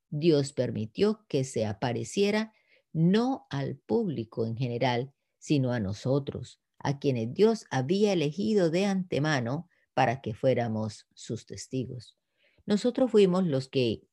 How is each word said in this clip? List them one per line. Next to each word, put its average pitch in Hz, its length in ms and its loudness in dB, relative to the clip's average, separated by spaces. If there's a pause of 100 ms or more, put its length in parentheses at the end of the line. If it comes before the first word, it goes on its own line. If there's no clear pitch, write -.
(100)
Dios 147 420 2
permitió 123 760 -2
que 135 160 -2
se 113 220 -2
apareciera 139 880 -2 (400)
no 208 580 2
al 135 260 -6
público 139 680 -4
en 113 100 -6
general, 123 560 -2 (260)
sino 131 340 0
a 120 80 -2
nosotros, 127 800 -4 (180)
a 143 200 -4
quienes 127 360 -2
Dios 214 360 2
había 190 420 0
elegido 175 580 0
de 185 160 2
antemano 151 840 -2 (260)
para 120 260 2
que 110 120 -8
fuéramos 113 800 -2
sus - 300 -12
testigos. 127 720 -10 (500)
Nosotros 240 440 0
fuimos 190 360 6
los 135 220 0
que 120 440 0